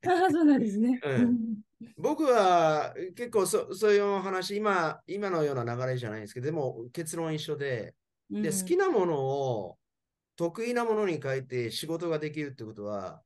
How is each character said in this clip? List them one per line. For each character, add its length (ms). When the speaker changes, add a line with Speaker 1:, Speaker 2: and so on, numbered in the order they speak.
Speaker 1:
あ 220
あ、 20
そ 100
う 40
な 120
ん 40
で 100
す 80
ね。 240
Speaker 2:
う 200
ん。 360
僕 260
は 680
結 160
構 160
そ-、 280
そ 160
う 20
い 60
う 80
お 140
話、 360
今、 500
今 220
の 160
よ 80
う 100
な 120
流 120
れ 120
じ 80
ゃ 40
な 60
い 40
ん 20
で 60
す 60
け 60
ど、 60
で 60
も 400
結 240
論 180
一 60
緒 160
で、 380
で、 180
Speaker 1:
う 60
ん。 40
Speaker 2:
好 80
き 120
な 120
も 140
の 140
を 600
得 280
意 80
な 140
も 80
の 120
に 160
変 140
え 60
て 280
仕 160
事 220
が 100
で 120
き 100
る 80
っ 40
て 120
こ 80
と 120
は 420